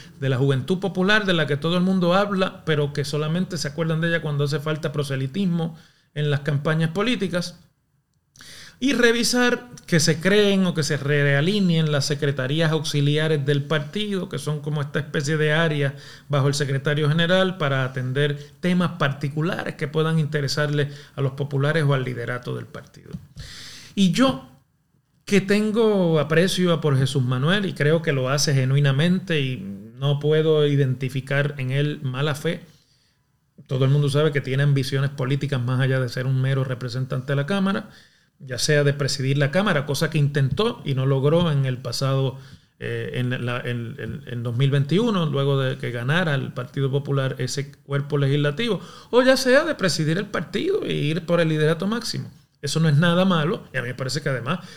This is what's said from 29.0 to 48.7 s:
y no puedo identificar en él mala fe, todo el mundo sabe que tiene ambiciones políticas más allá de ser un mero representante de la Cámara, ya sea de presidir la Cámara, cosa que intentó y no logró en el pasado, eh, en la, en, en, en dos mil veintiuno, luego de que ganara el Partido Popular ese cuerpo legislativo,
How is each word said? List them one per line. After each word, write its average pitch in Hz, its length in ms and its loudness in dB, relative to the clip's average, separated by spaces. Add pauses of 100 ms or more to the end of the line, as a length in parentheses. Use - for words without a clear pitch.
y 131 160 -2 (420)
no 139 220 0
puedo 151 460 4
identificar 139 920 0
en 127 140 -4
él 147 320 0
mala 135 320 -2
fe, - 280 -6 (1040)
todo 135 200 0
el 131 40 4
mundo 147 200 2
sabe 147 220 2
que 143 100 -2
tiene 131 220 0
ambiciones 139 440 0
políticas 139 540 -2
más 127 180 0
allá 131 180 2
de 127 120 -2
ser 127 160 -6
un 131 160 0
mero 131 200 0
representante 131 680 -6
de 139 40 0
la 143 100 -2
Cámara, 196 420 -2 (500)
ya 127 200 -10
sea 147 260 2
de 143 80 4
presidir 139 460 -2
la 143 120 2
Cámara, 180 360 0
cosa 147 240 -2
que 156 80 0
intentó 147 680 0
y - 80 -2
no 131 140 0
logró 147 440 2
en 139 140 2
el 127 140 -2
pasado, 135 600 -2 (400)
eh, 117 360 -8
en 123 320 -4
la, 120 140 -4
en, 120 380 -8
en, 117 280 -10
en 120 160 -8
dos 120 160 -4
mil 139 120 4
veintiuno, 170 540 2
luego 139 340 0
de 135 200 -2
que 127 120 -8
ganara 143 440 0
el 123 180 -4
Partido 135 380 -4
Popular 139 480 -2
ese 131 340 -6
cuerpo 143 460 -4
legislativo, 147 600 0 (300)